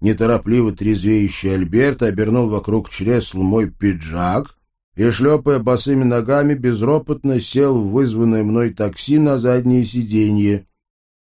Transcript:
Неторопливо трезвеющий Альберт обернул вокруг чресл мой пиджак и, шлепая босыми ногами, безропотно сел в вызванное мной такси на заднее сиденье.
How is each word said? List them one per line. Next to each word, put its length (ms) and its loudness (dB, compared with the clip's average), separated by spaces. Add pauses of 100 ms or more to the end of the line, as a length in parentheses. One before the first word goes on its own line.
Неторопливо 720 2
трезвеющий 760 0
Альберт 520 0
обернул 460 0
вокруг 420 -2
чресл 500 -2
мой 300 0
пиджак 880 -4 (400)
и, 120 2
шлепая 520 2
босыми 420 0
ногами, 520 0
безропотно 880 -2
сел 400 0
в 120 -4
вызванное 500 2
мной 320 0
такси 440 -2
на 200 2
заднее 460 2
сиденье. 840 0 (680)